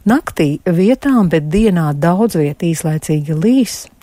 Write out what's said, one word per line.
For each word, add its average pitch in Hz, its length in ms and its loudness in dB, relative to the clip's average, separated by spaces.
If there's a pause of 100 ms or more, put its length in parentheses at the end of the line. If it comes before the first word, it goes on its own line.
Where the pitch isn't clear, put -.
Naktī 180 560 0
vietām, 202 680 2
bet 151 200 0
dienā 180 420 2
daudz 175 460 0
viet 147 260 -2
īslaicīgi 156 720 -2
līs, 226 460 0 (220)